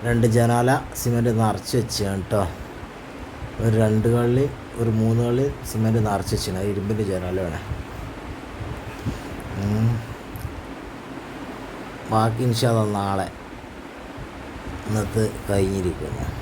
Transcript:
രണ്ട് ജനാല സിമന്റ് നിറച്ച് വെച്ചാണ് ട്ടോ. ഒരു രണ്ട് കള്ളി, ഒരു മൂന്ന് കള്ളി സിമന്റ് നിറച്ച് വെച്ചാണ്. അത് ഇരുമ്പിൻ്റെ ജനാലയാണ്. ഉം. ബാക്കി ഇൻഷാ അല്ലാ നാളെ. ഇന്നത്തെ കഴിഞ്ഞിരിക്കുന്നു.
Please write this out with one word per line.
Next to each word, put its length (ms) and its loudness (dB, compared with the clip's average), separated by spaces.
രണ്ട് 220 6
ജനാല 420 6
സിമന്റ് 440 2
നിറച്ച് 380 2
വെച്ചാണ് 460 0
ട്ടോ. 180 2
ഒരു 160 4
രണ്ട് 380 4
കള്ളി, 300 4
ഒരു 120 2
മൂന്ന് 260 4
കള്ളി 180 2
സിമന്റ് 360 4
നിറച്ച് 280 0
വെച്ചാണ്. 220 -2
അത് 160 0
ഇരുമ്പിൻ്റെ 380 0
ജനാലയാണ്. 480 -2
ഉം. 280 4
ബാക്കി 320 4
ഇൻഷാ 260 4
അല്ലാ 160 4
നാളെ. 280 0
ഇന്നത്തെ 360 0
കഴിഞ്ഞിരിക്കുന്നു. 760 0